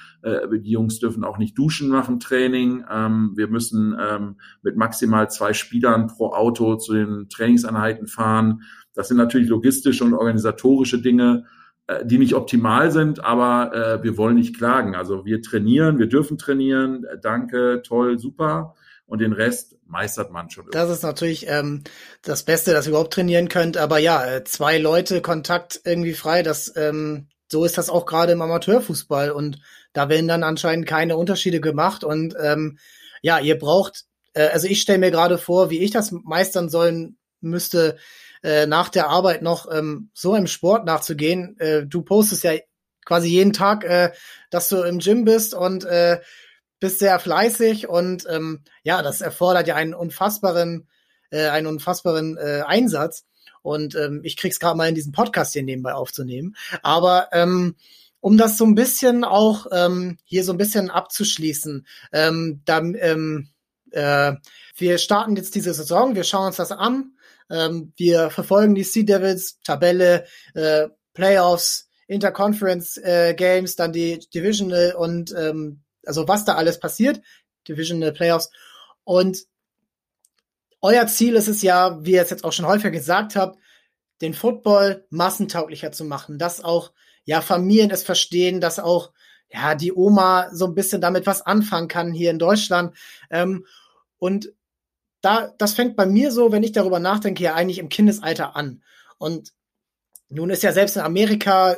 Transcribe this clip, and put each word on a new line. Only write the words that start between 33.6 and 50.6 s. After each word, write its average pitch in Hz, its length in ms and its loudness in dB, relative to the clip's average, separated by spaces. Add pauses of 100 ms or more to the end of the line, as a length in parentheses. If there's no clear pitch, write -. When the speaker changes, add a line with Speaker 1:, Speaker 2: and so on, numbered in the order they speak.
Speaker 2:
äh, 151 140 4
also 170 180 0
ich 202 140 0
stell 196 180 2
mir 185 100 4
gerade 170 300 2
vor, 175 320 2
wie 165 80 -2
ich 190 100 0
das 214 220 -2
meistern 175 580 -2
sollen 165 480 0 (240)
müsste, 165 560 0 (460)
äh, 151 240 2
nach 160 220 0
der 160 200 0
Arbeit 175 320 2
noch, 170 300 -4
ähm, 151 420 -6
so 185 200 -2
einem 208 120 2
Sport 196 400 0
nachzugehen. 170 720 -2
Äh, 156 300 -2
du 165 160 -4
postest 208 400 0
ja 170 80 2 (540)
quasi 170 220 2
jeden 185 260 4
Tag, 208 320 0
äh, 175 260 2 (400)
dass 175 180 -2
du 185 140 0
im 175 160 -2
Gym 214 260 2
bist 220 300 2
und, 185 280 -2
äh, 175 360 2 (600)
bist 190 200 -2
sehr 190 200 4
fleißig 214 720 0
und, 175 400 -2
ähm, 160 320 -6 (220)
ja, 170 180 0
das 143 200 -6
erfordert 175 460 0
ja 160 80 0
einen 160 180 -2
unfassbaren, 175 920 -4 (420)